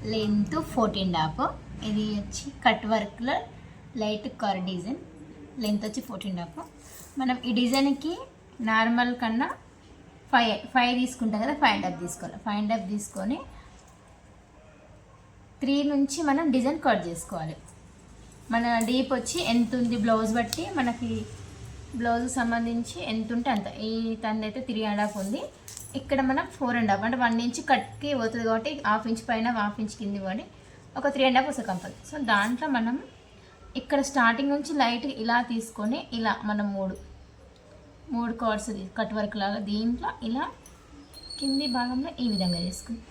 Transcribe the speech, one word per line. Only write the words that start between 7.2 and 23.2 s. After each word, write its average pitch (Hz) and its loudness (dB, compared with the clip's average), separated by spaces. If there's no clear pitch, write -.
మనం 254 2
ఈ 247 0
డిజైన్‌కి 277 2
నార్మల్ 233 4
కన్నా 233 0
ఫైవ్, 233 4
ఫైవ్ 247 4
తీసుకుంటాం 220 0
కదా, 277 0
ఫైవ్ 262 6
అండ్ 196 0
హాఫ్ 170 -4
తీసుకోవాలి. - -8
ఫైవ్ 208 -4
అండ్ 214 0
హాఫ్ 196 -2
తీసుకొని 208 -4
త్రీ 277 2
నుంచి 285 2
మనం 294 4
డిజైన్ 262 2
కట్ 190 4
చేసుకోవాలి. 165 -6
మన 233 4
డీప్ 254 2
వచ్చి 254 -2
ఎంత 233 4
ఉంది 240 2
బ్లౌజ్ 220 4
బట్టి, 240 0
మనకి 233 -2
బ్లౌజ్ 233 0
సంబంధించి 233 0
ఎంత 220 -2